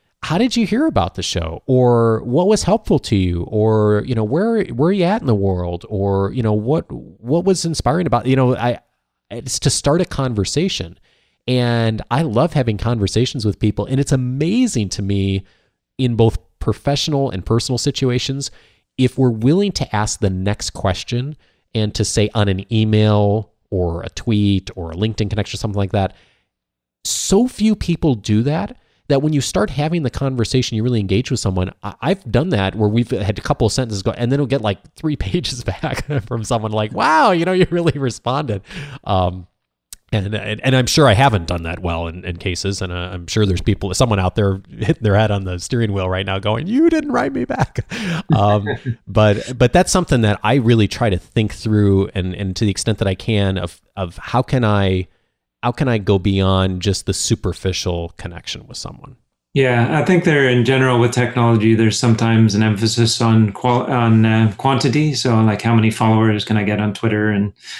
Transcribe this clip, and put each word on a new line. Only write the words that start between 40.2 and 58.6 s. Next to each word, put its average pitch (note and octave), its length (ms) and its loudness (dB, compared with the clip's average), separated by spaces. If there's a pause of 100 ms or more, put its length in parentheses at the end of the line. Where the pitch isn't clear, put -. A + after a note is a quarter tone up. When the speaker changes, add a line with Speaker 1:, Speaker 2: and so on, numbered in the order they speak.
Speaker 1:
and, G#2+ 260 -8
and C3+ 140 2
I'm B2+ 120 2
sure C#3+ 200 4
I A2 60 6
haven't G#2 340 4
done F2 160 -4
that E2+ 160 -8
well E2+ 280 -4
in, E2+ 180 -12
in F2 100 -6
cases, F#2+ 460 -6
and, F2+ 100 -6
uh, F2+ 220 -8
I'm F2 140 -12
sure G#2+ 180 2
there's F2+ 160 0
people, G2 320 -2
someone A2 260 2
out F#2 160 0
there G2 320 0
hitting - 360 -2
their G#2 120 4
head G#2+ 160 4
on G2 140 -4
the F2+ 120 -6
steering A2 360 -2
wheel F#2+ 160 -2
right F#2 160 -2
now G2 120 -2
going, A2 300 -2
"You C#4+ 220 2
didn't D4+ 220 -2
write C4+ 220 -2
me B3 120 -4
back." - 340 -4 (120)
<laughs> - 60 -8 (380)
Um, G#2 300 2 (220)
Speaker 2:
<laughs> - 200 -8
Speaker 1:
but, G#2+ 500 2
but B2 160 4
that's F3+ 180 2
something D#3+ 300 2
that G#2 200 2
I A2 140 0
really A2+ 320 4
try A#2 220 -2
to F2+ 80 2
think - 360 -2
through, G2+ 600 2
and, F#2 200 -4
and F#2 220 -6
to - 80 -4
the G#2 80 2
extent G#2 280 -2
that G#2 80 0
I F#2+ 80 0
can, G2+ 420 0
of, - 240 -8 (160)
of F2+ 200 -8
how - 240 -2
can B2+ 220 0
I, G2 440 2 (560)
how A#2+ 80 -2
can C3+ 160 -2
I A#2 100 2
go G2+ 200 2
beyond F#2+ 640 2
just G2 240 -2
the F#2+ 80 -2
superficial F2+ 1040 -4
connection - 500 -12